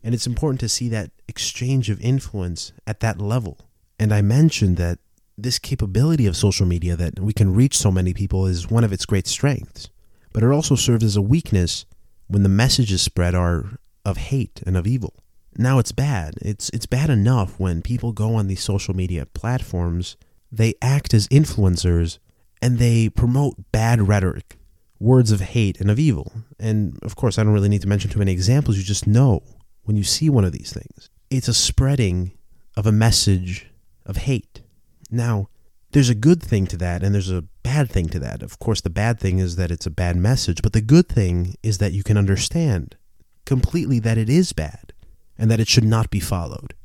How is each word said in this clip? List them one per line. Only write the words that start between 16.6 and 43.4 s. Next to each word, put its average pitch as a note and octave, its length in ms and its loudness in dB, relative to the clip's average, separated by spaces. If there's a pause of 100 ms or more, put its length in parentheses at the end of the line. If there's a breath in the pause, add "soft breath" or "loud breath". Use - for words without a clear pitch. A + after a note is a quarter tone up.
it's - 160 -8
bad C#3+ 240 0
enough A2 480 2
when F2 240 -2
people A#2+ 300 -4
go G#2+ 220 -2
on G#2+ 120 0
these G2 160 -6
social G2 320 -4
media F2+ 320 -4
platforms, F2 880 -4 (360)
they A2+ 280 0
act C#3 320 0
as G#2 160 4
influencers, F2+ 880 2 (440)
and B2 160 2
they A#2 300 4
promote B2+ 640 0
bad A2+ 340 2
rhetoric, F#2+ 520 0 (420)
words A#2+ 320 6
of G2+ 80 2
hate G2+ 400 0
and G2 100 2
of G#2+ 80 2
evil. B2+ 340 0 (260)
And G#2+ 440 -2
of - 140 -10
course, A2+ 220 -2
I A2 40 2
don't G#2+ 120 4
really G2+ 160 4
need G#2 120 2
to G2 60 -2
mention G2+ 220 0
too - 80 -4
many G2 140 0
examples. A2 440 2
You F#2+ 80 -2
just G2 220 -4
know A2+ 360 4 (420)
when G#2+ 120 -2
you G2+ 80 0
see - 240 0
one B2 160 4
of F2+ 80 0
these - 200 -12
things. - 360 -16 (220)
It's C3 180 -2
a A2+ 60 0
spreading G2+ 800 0 (440)
of G#2 100 -2
a A2 60 4
message G2 800 2 (340)
of G2 140 -8
hate. - 420 -6 (500)
Now, A2+ 380 -2 (440)
there's C3 180 4
a A#2+ 40 4
good D#3 260 4
thing F#2+ 280 0
to - 80 -8
that, F2 260 -4
and G2 100 0
there's F#2+ 180 0
a F2+ 140 -4 (200)
bad C3 260 0
thing E2+ 200 -2
to E2 100 -6
that. - 220 -10
Of - 180 -16
course, A2 200 -2
the F#2 100 -6
bad G#2+ 280 -2
thing F#2 220 0
is F2 160 -2
that F2 160 -2
it's - 140 -6
a E2 40 -4
bad F2 260 -2
message, G2+ 460 0
but G#2 100 0
the A2+ 80 2
good C#3+ 280 4
thing F2+ 560 0
is G#2+ 140 -2
that G2+ 140 0
you G2 120 -4
can G#2+ 120 2
understand G2 800 0 (480)